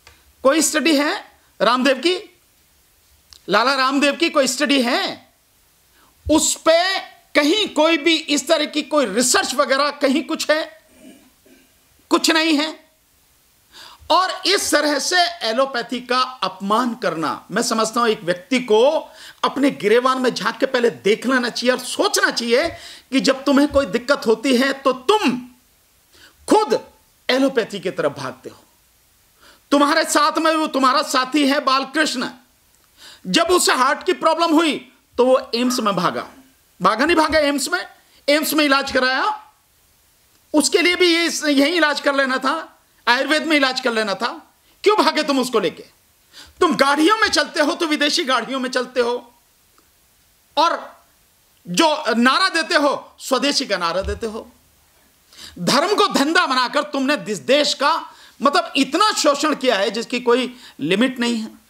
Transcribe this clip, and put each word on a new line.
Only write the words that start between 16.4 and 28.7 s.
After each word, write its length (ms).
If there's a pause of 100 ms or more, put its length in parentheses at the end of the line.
करना, 560
मैं 100
समझता 380
हूं 100
एक 140
व्यक्ति 360
को 500 (340)
अपने 280
गिरेबान 500
में 120
झांक 240
के 80
पहले 240
देख 380
लेना 220
चाहिए 220
और 80
सोचना 520
चाहिए 360 (440)
कि 80
जब 240
तुम्हें 240
कोई 180
दिक्कत 400
होती 320
है 160
तो 200
तुम 440 (1080)
खुद 320 (500)
एलोपैथी 500
की 120
तरफ 260
भागते 320
हो। 140 (1080)